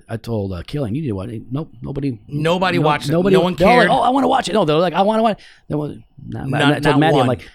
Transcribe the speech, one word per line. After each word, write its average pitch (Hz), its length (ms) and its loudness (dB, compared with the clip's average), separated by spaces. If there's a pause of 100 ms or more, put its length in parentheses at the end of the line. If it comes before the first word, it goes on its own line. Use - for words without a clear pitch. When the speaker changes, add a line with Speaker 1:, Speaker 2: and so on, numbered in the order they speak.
Speaker 1:
I, 113 60 -10
I - 20 -8
told, 104 380 -6
uh, 87 120 -10
Killian, 127 280 -6
"You 156 80 -4
need 147 60 -6
to 107 60 -4
watch 95 140 -8
it." 110 220 -12
Nope, 139 220 -8 (100)
nobody. 139 440 -6
Speaker 2:
Nobody 175 520 -2
Speaker 1:
no-, 156 80 2
Speaker 2:
watched 143 240 0
it. - 20 0
Speaker 1:
nobody 190 240 2
Speaker 2:
No 180 60 4
one 180 120 0
Speaker 1:
they're 180 140 4
all 240 80 6
like, 233 120 4
Speaker 2:
cared. - 20 2
Speaker 1:
"Oh, 247 100 2
I - 80 0
wanna 254 200 2
watch 262 200 0
it." 180 60 -4
No, 208 100 2
they're 151 140 2
like, 175 160 0
"I 180 80 2
wanna 220 200 2
watch 220 180 0
it." - 40 -20 (240)
There 151 80 -4
was, 147 220 -6 (280)
not, 120 220 -10
Speaker 2:
Not, - 140 -2
Speaker 1:
and 143 80 4
I 147 100 4
told 147 40 -4
Speaker 2:
not 143 160 2
Speaker 1:
Maddie, 156 120 4
Speaker 2:
one. 156 120 4
Speaker 1:
I'm 127 40 2
like, - 260 -4